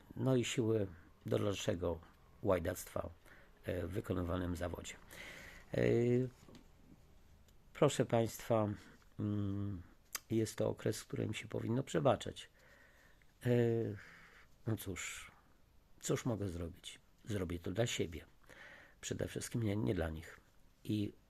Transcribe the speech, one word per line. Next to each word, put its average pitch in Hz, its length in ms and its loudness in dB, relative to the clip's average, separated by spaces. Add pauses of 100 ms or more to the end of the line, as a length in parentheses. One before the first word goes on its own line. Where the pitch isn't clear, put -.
(160)
no 127 200 2
i 120 100 2
siły 110 420 2 (380)
do 110 140 2
dalszego 90 600 0 (440)
łajdactwa, 92 680 0 (580)
y, 90 200 0
w 87 40 -6
wykonywanym 90 640 -2
zawodzie. 85 400 -6 (800)
Y, 120 520 4 (1400)
proszę 135 320 4
Państwa, 110 640 2 (500)
mm, 101 600 0 (480)
jest 110 260 2
to 110 140 2
okres, 107 300 0
w - 80 -14
którym 110 260 -2
się - 140 -8
powinno 110 360 0
przebaczać. - 680 2 (960)
Y, 117 520 4 (680)
no 110 100 2
cóż, - 540 -8 (680)
cóż - 260 0
mogę 101 240 0
zrobić? 85 500 -8 (260)
Zrobię 87 340 -2
to 95 120 -4
dla 113 160 2
siebie. 85 380 -4 (760)
Przede - 260 -2
wszystkim - 360 -2
nie, 101 120 2
nie 113 200 2
dla 82 140 0
nich. 78 300 -10 (440)
I 104 300 -2 (160)